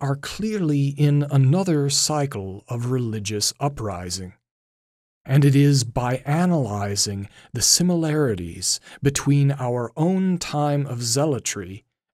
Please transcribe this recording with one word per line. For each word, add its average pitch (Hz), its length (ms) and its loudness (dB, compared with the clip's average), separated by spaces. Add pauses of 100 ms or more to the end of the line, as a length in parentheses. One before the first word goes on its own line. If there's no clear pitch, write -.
are 139 160 -2
clearly 151 720 -2
in 143 420 2
another 143 600 2
cycle 139 800 -2
of 120 240 -4
religious 107 680 -2
uprising, 95 760 -6 (880)
and 139 200 4
it 139 120 6
is 143 260 6
by 123 420 -4
analyzing 104 1040 -2 (240)
the 113 80 -6
similarities 147 1200 0 (240)
between 143 500 2
our 123 440 -4
own 185 420 2
time 147 480 -2
of 120 160 -6
zealotry 113 840 -2 (300)